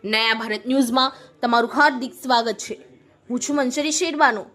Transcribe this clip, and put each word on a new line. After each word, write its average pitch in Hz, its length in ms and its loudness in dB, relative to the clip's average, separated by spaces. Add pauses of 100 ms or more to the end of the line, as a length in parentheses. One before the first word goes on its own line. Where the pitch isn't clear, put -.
નયા 220 360 2
ભારત 220 300 -6
ન્યૂઝમાં 262 440 2 (280)
તમારું 233 340 2
હાર્દિક 269 380 2
સ્વાગત 233 500 0
છે. 214 100 -10 (560)
હું 247 100 -4
છું 285 160 -4
મંચરી 285 360 -2
શેરબાનો. 302 500 0 (120)